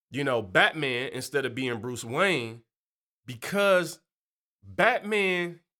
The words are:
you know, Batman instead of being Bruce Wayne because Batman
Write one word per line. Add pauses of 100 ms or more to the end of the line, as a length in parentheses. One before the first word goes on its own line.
(100)
you
know,
Batman
instead
of
being
Bruce
Wayne (640)
because (640)
Batman (200)